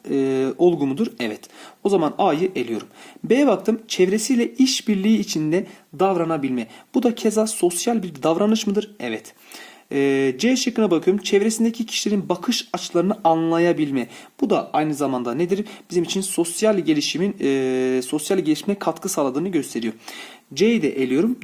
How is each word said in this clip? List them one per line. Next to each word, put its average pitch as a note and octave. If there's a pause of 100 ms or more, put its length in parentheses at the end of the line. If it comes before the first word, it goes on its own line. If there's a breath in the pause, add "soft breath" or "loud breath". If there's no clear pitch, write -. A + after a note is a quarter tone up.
e, C3+ (100)
olgu E3
mudur? D3+ (120)
Evet. A2 (340 loud breath)
O G#3
zaman E3+
A'yı F#3
eliyorum. A#2 (360 loud breath)
B'ye B3+
baktım. G#3+
Çevresiyle A3
işbirliği G#3+
içinde E3+ (320 loud breath)
davranabilme. D#3+ (280 loud breath)
Bu B3+
da A#3
keza G#3+
sosyal G3+
bir D3+
davranış G3+
mıdır? G#3
Evet. A2+ (560 loud breath)
E, C3+
C B3
şıkkına A3+
bakıyorum. F#3
Çevresindeki A3+
kişilerin G3+
bakış F3+
açılarını F#3
anlayabilme. E3 (340 loud breath)
Bu A3+
da F3+
aynı D3+
zamanda C3
nedir? F3+ (240 loud breath)
Bizim F3
için F#3+
sosyal F#3+
gelişimin, D#3
e, C3
sosyal D3+
gelişime D#3
katkı F3+
sağladığını D3
gösteriyor. B2+ (600 loud breath)
C'yi G#3
de C3+
eliyorum. D#3+